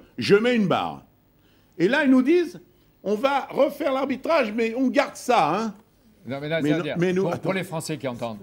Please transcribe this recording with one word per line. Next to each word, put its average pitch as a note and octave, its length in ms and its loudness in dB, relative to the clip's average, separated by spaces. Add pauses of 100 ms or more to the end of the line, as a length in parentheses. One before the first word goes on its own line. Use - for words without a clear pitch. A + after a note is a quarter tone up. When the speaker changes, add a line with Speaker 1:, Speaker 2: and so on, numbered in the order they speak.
(180)
Speaker 1:
je B2+ 180 2
mets A#3+ 200 4
une G#3 120 2
barre. F2 360 -2 (760)
Et E3 100 2
là, C#4+ 180 2
ils C4 60 4
nous B3+ 100 6
disent, D#4 400 0 (420)
on G3+ 120 -2
va C4+ 320 0
refaire D4 440 0
l'arbitrage, C4+ 640 0
mais A3+ 200 0
on C4 120 0
garde C4 280 0
ça, F3+ 400 2
hein. A3 200 -4 (520)
Speaker 2:
Non, C3 140 -6
mais D3+ 80 -6
là, E3 120 0
Speaker 1:
Mais C#3+ 80 0
Speaker 2:
c'est-à-dire, D3+ 260 0
Speaker 1:
non, E3+ 60 -2
mais F#3 120 2
nous, F#3+ 100 0
Speaker 2:
pour, F3 80 0
Speaker 1:
attends. - 100 -6
Speaker 2:
pour F3+ 120 -2
les F#3 100 -2
Français D#3 340 -8
qui C3 100 -6
entendent, A#2 360 -8